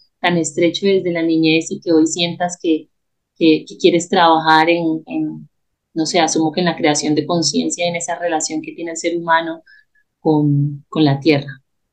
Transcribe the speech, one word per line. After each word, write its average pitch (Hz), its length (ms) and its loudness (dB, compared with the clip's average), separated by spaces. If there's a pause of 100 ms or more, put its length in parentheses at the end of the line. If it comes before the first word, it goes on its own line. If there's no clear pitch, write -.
(200)
tan 175 180 2
estrecho 170 480 0
desde 185 260 0
la 170 100 -2
niñez 160 480 2
y - 100 -8
que 175 120 -2
hoy 160 140 4
sientas 175 560 -4
que, 156 260 -2 (500)
que, 156 300 2
que - 100 -18
quieres 175 300 2
trabajar 160 600 4
en, 165 360 0
en, 156 420 -8 (460)
no 160 120 -2
sé, 170 140 0
asumo 160 320 0
que 180 80 -4
en 175 60 0
la 170 100 0
creación 151 380 0
de 147 120 0
conciencia, 165 600 -2
en 170 100 -2
esa 170 220 -6
relación 160 440 -4
que 156 100 -12
tiene 165 200 -10
el 165 40 -10
ser 170 200 -4
humano 165 460 -2 (580)
con, 147 680 0
con 156 160 0
la 143 160 2
tierra? 139 420 -2 (300)